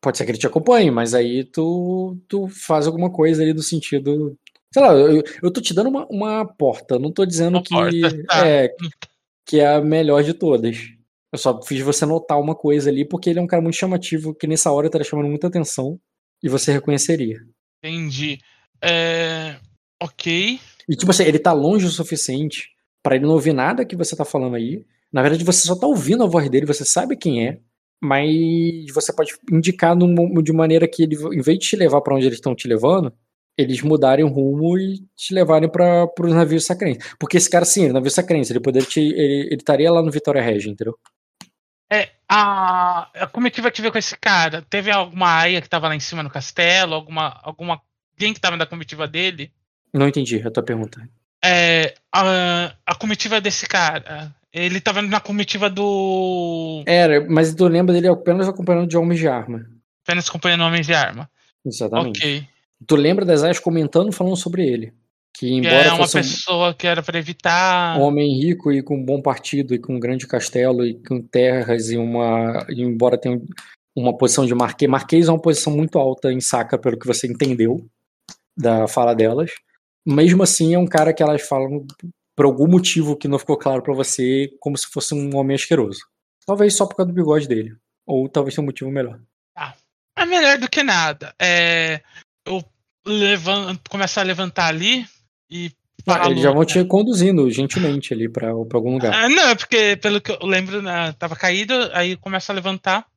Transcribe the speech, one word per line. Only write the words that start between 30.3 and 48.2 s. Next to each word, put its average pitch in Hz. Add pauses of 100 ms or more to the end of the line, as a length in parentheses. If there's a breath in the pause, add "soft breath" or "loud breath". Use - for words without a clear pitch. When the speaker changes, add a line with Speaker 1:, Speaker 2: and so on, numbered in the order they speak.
Speaker 1:
de 156
maneira 160
que 165
ele, 156 (200)
em 147
vez 160
de -
te 220
levar 147
pra 139
onde 135
eles 117
tão 127
te -
levando, 127 (460)
eles 127
mudarem 143
o 151
rumo 143
e 190 (160)
te -
levarem 160
pra, 175
pros 170
navios 160
sacrenses. 185
Porque -
esse 165
cara, 175
sim, 196
ele 143
é -
navio 131
sacrense, 156
ele 120
poderia 131
te, -
ele, 143
ele -
estaria 147
lá 170
no 160
Vitória 139
Regia, 107
entendeu? 110 (960)
Speaker 2:
É, 208 (200)
a, 185
a 180
comitiva 240
que 226
veio 220
com 226
esse -
cara, 165
teve 202
alguma 180 (120)
aia 170
que -
tava 160
lá 156
em 147
cima 160
no 143
castelo, 175
alguma, 156
alguma, 160 (340)
alguém 214